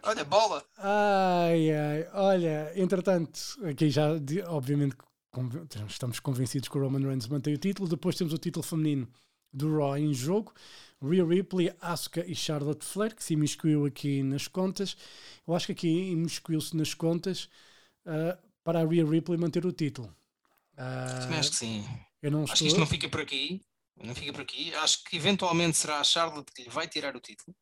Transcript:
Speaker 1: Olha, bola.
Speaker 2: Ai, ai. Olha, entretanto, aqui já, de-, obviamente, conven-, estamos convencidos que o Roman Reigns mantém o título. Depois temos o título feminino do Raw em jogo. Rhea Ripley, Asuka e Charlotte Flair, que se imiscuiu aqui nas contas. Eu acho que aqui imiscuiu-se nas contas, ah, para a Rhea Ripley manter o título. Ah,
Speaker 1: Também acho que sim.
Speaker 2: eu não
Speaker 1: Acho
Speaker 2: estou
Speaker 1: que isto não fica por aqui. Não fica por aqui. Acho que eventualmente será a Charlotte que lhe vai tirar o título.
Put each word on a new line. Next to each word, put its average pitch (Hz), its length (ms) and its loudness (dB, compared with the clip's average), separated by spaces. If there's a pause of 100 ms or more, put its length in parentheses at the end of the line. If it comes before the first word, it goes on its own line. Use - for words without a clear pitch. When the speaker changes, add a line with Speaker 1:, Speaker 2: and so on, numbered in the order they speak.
Speaker 1:
Olha, 208 200 0
bola. 180 400 2 (140)
Speaker 2:
Ai, 185 920 4
ai. 151 420 -2
Olha, 170 640 2
entretanto, 180 640 2 (300)
aqui 147 200 4
já, 151 280 4
de-, 147 260 -2
obviamente, 143 520 0 (360)
conven-, 127 360 -6 (200)
estamos 117 320 -6
convencidos 127 500 -2
que - 80 -4
o 139 40 2
Roman 135 260 0
Reigns 131 200 -2
mantém 147 260 -2
o 143 40 -2
título. 196 320 -2
Depois 170 260 0
temos 165 180 -2
o 160 40 -2
título 165 260 -4
feminino 151 440 0 (460)
do 151 240 0
Raw 143 200 2
em 151 160 2
jogo. 165 400 -2 (500)
Rhea 170 220 4
Ripley, 180 560 2
Asuka 165 460 -4
e 160 80 -6
Charlotte 147 500 -2
Flair, 220 300 -4
que - 80 -12
se 165 100 -2
imiscuiu 151 520 2
aqui 139 380 0
nas 139 240 -2
contas. 190 480 -2 (520)
Eu 160 80 2
acho 143 120 0
que 202 60 -6
aqui 175 380 0
imiscuiu-se 160 680 -2
nas 151 160 0
contas, 170 560 -2 (560)
ah, 165 320 -2 (260)
para 165 180 2
a 160 40 4
Rhea 165 200 6
Ripley 160 320 2
manter 170 280 0
o 180 60 2
título. 127 440 -4 (640)
Ah, 127 440 -6
Speaker 1:
Também 139 180 0
acho 143 100 2
que - 80 -2
sim. 110 280 -4 (360)
Speaker 2:
eu 147 100 -2
não 151 120 0
Speaker 1:
Acho - 100 -4
Speaker 2:
estou 160 120 6
Speaker 1:
que - 20 4
isto 170 120 6
não 156 80 6
fica 151 220 -2
por 151 100 -4
aqui. 143 420 -6 (360)
Não 113 160 -10
fica 147 180 -8
por 147 100 -10
aqui. 156 340 -8
Acho 151 280 0
que - 140 -10
eventualmente 170 580 2
será 151 240 0
a 143 40 -2
Charlotte 156 500 0
que 127 100 -16
lhe 120 60 -16
vai 156 180 -4
tirar 143 280 -6
o 120 40 -10
título. - 420 -20